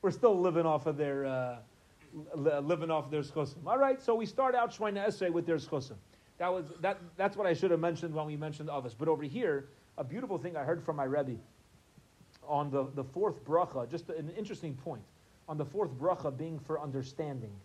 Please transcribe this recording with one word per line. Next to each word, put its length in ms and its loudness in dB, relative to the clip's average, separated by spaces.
we're 100 4
still 260 6
living 260 4
off 220 4
of 100 2
their, 300 0
uh, 300 -2
li-, 240 4
living 320 0
off 180 0
their 120 0
schusim. 440 -4
All 120 2
right, 220 4
so 140 2
we 120 0
start 280 2
out 160 2
Shemona 380 0
Esrei 240 0
with 140 0
their 100 2
schusim. 400 -4
That 140 0
was, 140 -2
that, 180 0
that's 200 0
what 120 2
I 60 6
should 180 4
have 80 6
mentioned 340 0
when 120 -2
we 100 -4
mentioned 320 -6
Avos. 280 -4
But 120 0
over 160 4
here, 440 0
a 60 -2
beautiful 340 -4
thing 180 -6
I 60 -2
heard 200 0
from 140 -2
my 80 0
Rebbe 340 0
on 240 0
the, 140 2
the 100 -4
fourth 400 -2
bracha, 460 2
just 200 -6
an 260 -4
interesting 380 -6
point, 280 -8
on 100 -4
the 60 0
fourth 260 -2
bracha 460 0
being 240 -6
for 200 -4
understanding 720 -6